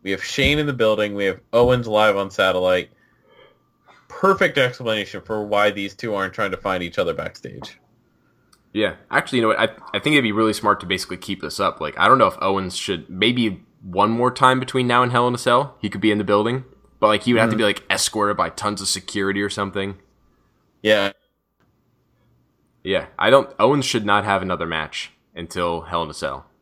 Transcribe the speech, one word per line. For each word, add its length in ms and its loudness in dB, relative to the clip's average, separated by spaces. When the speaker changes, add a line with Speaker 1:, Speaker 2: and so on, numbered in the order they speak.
Speaker 1:
"We 80 -6
have 100 -4
Shane 380 0
in 60 0
the 60 -2
building, 440 0
we 80 -2
have 160 -2
Owens 360 4
live 280 4
on 140 -4
satellite." 600 2
Perfect 500 0
explanation 640 -2
for 220 -6
why 260 2
these 240 -8
two 200 -6
aren't 200 -2
trying 180 -2
to 40 -6
find 260 -4
each 160 -8
other 160 0
backstage. 640 -12
Speaker 2:
Yeah. 220 -2
Actually, 280 -2
you 40 2
know 60 2
what? 100 0
I, 100 2
I 40 0
think 160 0
it'd 80 6
be 100 0
really 200 2
smart 280 0
to 60 -12
basically 300 -4
keep 240 -10
this 180 -10
up. 220 -2
Like, 180 -8
I 80 4
don't 120 6
know 80 6
if 140 0
Owens 360 -2
should, 340 -4
maybe 520 0
one 280 0
more 200 0
time 300 2
between 260 -2
now 160 4
and 80 0
Hell 180 2
in 60 -2
a 40 -6
Cell, 420 0
he 100 -4
could 100 -8
be 100 4
in 80 2
the 60 -2
building. 400 0
But, 80 4
like, 160 2
he 80 2
would 80 4
have 100 4
to 40 0
Speaker 1:
Mm-hmm. 40 -2
Speaker 2:
be, 60 2
like, 260 0
escorted 460 0
by 140 0
tons 300 -6
of 80 -6
security 540 -2
or 80 -2
something. 460 -4
Speaker 1:
Yeah. 300 4
Speaker 2:
Yeah. 240 -2
I 120 2
don't, 280 6
Owens 260 2
should 220 -2
not 180 2
have 180 0
another 240 -4
match 460 -6
until 480 -4
Hell 200 -6
in 80 -8
a 40 -14
Cell. 320 -8